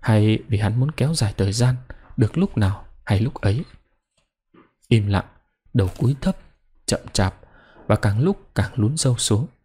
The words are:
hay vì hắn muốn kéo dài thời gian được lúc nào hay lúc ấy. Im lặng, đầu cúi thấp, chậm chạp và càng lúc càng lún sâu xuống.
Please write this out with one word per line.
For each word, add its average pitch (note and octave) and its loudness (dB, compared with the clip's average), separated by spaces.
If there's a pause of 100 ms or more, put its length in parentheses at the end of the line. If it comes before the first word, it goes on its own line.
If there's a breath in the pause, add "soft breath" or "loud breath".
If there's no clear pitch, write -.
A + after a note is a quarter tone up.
hay A2 4 (100)
vì G#2 0
hắn A2 0
muốn C#3 0
kéo D3+ -2
dài G#2 -2
thời F#2+ 0
gian B2 2 (400 loud breath)
được G#2+ 0
lúc F#3+ 0
nào G2+ -2 (180)
hay G2+ 0
lúc A#2 -2
ấy. G2+ -2 (1200)
Im A2 2
lặng, G2+ 0 (480)
đầu G2 4 (100)
cúi C#3 0
thấp, F#3+ 0 (500)
chậm - -2 (120)
chạp - 0 (460 loud breath)
và G#2+ 2
càng G#2+ 0
lúc F3+ -2
càng - -2
lún A#2 0
sâu C3 0
xuống. A2+ 0 (180)